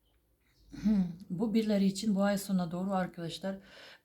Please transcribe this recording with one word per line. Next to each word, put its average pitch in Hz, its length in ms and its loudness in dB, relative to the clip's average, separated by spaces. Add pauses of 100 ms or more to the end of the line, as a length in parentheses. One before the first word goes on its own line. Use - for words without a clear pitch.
(720)
<clears throat> - 140 -6 (440)
Bu 196 240 -2
birileri 214 320 4
için 196 300 2
bu 196 80 2
ay 202 140 2
sonuna 185 340 0
doğru 185 220 -2
arkadaşlar 180 640 -4 (500)